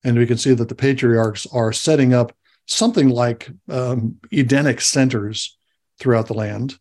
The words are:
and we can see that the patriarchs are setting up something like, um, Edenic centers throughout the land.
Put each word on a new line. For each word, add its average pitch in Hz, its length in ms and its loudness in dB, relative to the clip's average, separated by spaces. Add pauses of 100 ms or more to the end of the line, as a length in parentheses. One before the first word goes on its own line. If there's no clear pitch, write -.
and 120 140 2
we 120 80 4
can 117 100 0
see 131 160 2
that 131 160 2
the 127 60 -10
patriarchs 117 720 0
are 113 260 -2
setting 139 400 2
up 120 200 2 (340)
something 220 420 2
like, 120 420 -2 (180)
um, 123 520 -4 (100)
Edenic 135 500 0
centers 117 760 -2 (420)
throughout 113 300 0
the 110 60 -6
land. 107 460 -6